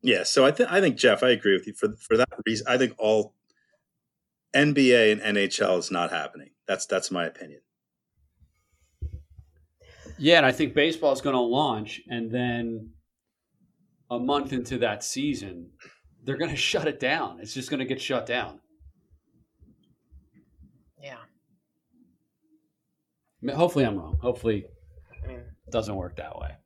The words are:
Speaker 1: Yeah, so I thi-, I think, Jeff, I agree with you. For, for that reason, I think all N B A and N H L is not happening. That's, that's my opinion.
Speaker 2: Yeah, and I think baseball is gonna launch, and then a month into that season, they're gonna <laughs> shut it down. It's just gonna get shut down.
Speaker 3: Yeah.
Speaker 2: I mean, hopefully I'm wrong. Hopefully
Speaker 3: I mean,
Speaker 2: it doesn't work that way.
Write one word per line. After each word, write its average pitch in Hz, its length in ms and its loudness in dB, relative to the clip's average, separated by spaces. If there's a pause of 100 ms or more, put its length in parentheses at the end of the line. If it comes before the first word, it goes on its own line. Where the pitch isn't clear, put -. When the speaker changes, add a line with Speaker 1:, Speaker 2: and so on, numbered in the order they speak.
Speaker 1:
Yeah, 98 220 2
so 135 240 4
I 151 60 6
thi-, 247 160 2
I 180 120 2
think, 165 160 2
Jeff, - 260 4
I 127 80 4
agree 104 240 4
with 90 120 -2
you. 104 80 -12
For, 104 220 -2
for - 200 0
that 123 120 4 (180)
reason, 110 220 -2
I 127 100 2
think 131 200 0
all 107 360 2 (1200)
N 147 180 6
B 131 220 6
A 110 180 8
and 107 80 0
N 107 160 0
H 98 240 0
L 95 160 2
is 85 140 -4
not 87 200 -2
happening. 76 400 -8 (160)
That's, 95 200 -4
that's 95 240 -2
my 87 160 -2
opinion. 76 340 -14 (2500)
Speaker 2:
Yeah, 160 200 6
and 143 80 6
I 127 60 6
think 147 220 -2
baseball 151 380 2
is 127 80 -2
gonna 135 200 2
launch, 120 680 0
and 117 220 -6
then 117 600 -4 (1200)
a 120 80 -6
month 135 340 -2
into 131 260 -6
that 107 260 -2
season, 98 680 -6 (540)
they're 135 120 -4
gonna 135 200 -4
<laughs> - 0 -
shut 143 300 0
it 143 140 -4
down. 127 400 -4
It's 104 120 -14
just 127 180 -8
gonna 131 140 -2
get 131 160 -4
shut 123 260 -4
down. 117 340 -6 (2500)
Speaker 3:
Yeah. 139 180 -18 (2250)
Speaker 2:
I 120 40 -8
mean, 139 100 -4
hopefully 160 280 2
I'm 104 120 -2
wrong. - 240 -6
Hopefully 113 440 -2 (480)
Speaker 3:
I - 140 -14
mean, - 120 -12
Speaker 2:
it - 320 -20
doesn't 110 240 -4
work 87 220 -8
that 76 220 -14
way. - 120 -10 (160)